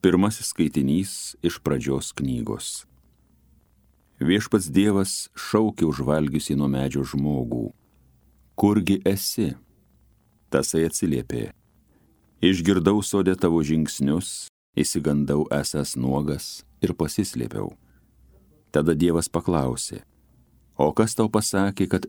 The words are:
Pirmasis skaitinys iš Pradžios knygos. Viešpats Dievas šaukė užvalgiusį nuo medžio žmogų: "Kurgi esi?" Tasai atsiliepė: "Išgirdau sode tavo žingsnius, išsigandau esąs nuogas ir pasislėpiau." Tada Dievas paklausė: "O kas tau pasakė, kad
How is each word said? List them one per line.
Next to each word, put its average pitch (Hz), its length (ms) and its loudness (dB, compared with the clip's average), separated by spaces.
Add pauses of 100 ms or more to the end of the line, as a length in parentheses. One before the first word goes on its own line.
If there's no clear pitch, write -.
Pirmasis 95 480 2
skaitinys 78 880 -2
iš 85 140 -2 (100)
Pradžios 67 480 -2
knygos. - 720 -6 (1400)
Viešpats 95 480 2
Dievas 98 640 2
šaukė 107 560 0
užvalgiusį 73 720 0
nuo 71 100 0
medžio 67 320 -2
žmogų: 64 680 -2 (840)
"Kurgi 98 480 4
esi?" 98 540 -2 (1000)
Tasai 76 320 2
atsiliepė: 65 640 -2 (880)
"Išgirdau 95 640 2
sode 95 320 2
tavo 85 320 2
žingsnius, 78 800 -2 (320)
išsigandau 73 720 0
esąs 71 480 -2
nuogas 69 640 -4 (240)
ir 92 80 0
pasislėpiau." 62 800 -4 (960)
Tada 76 240 2
Dievas 82 320 2
paklausė: 69 760 -2 (760)
"O 73 160 2
kas 110 240 0
tau 110 160 0
pasakė, 98 560 0
kad - 200 0